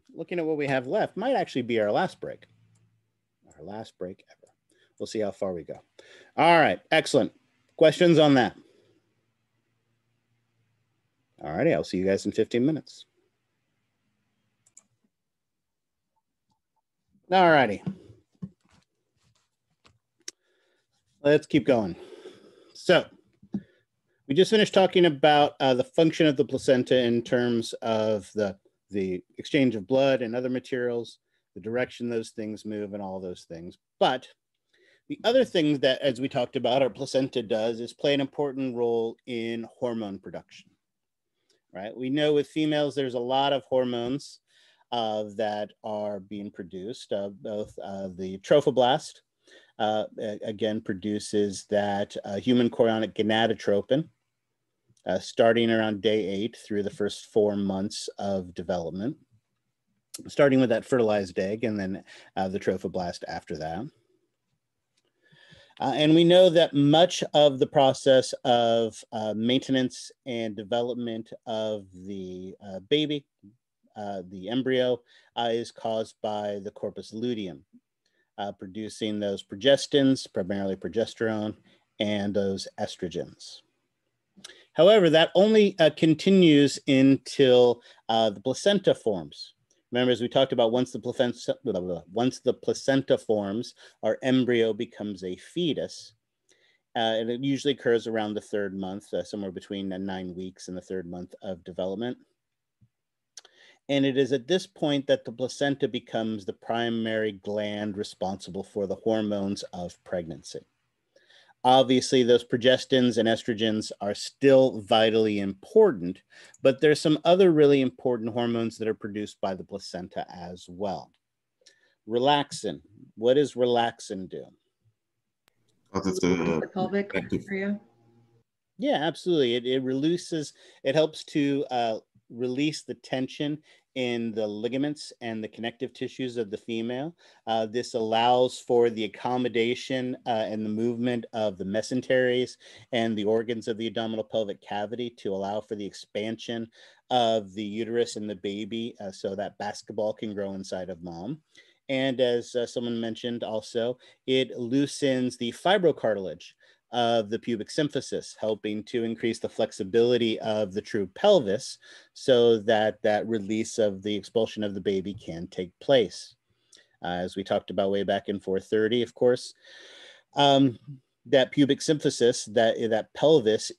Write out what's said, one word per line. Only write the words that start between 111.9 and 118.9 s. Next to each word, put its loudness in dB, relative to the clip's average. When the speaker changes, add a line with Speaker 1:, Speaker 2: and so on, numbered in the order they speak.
Speaker 1:
those 4
progestins 2
and 2
estrogens -2
are -4
still 4
vitally 4
important, 2
but 2
there's 4
some 2
other 6
really 6
important -2
hormones -2
that -4
are 0